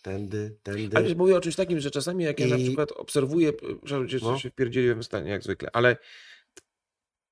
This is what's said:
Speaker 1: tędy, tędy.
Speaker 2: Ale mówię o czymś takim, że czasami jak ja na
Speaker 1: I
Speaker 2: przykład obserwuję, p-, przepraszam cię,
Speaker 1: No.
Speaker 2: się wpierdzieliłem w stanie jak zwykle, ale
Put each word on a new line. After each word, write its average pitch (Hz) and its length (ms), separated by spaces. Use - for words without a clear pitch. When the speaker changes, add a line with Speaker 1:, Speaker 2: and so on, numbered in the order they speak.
Speaker 1:
tędy, 104 640
tędy. 101 340
Speaker 2:
Ale 165 180
mówię 185 220
o 170 40
czymś 170 140
takim, 175 240
że 139 120
czasami 175 320
jak 147 160
ja 127 80
na 127 100
Speaker 1:
I 127 60
Speaker 2:
przykład 139 280
obserwuję, 147 600
p-, - 140
przepraszam 139 400
cię, 131 140
Speaker 1:
No. 120 160
Speaker 2:
się 131 120
wpierdzieliłem 123 520
w 117 40
stanie 92 260
jak 101 120
zwykle, - 300
ale 120 240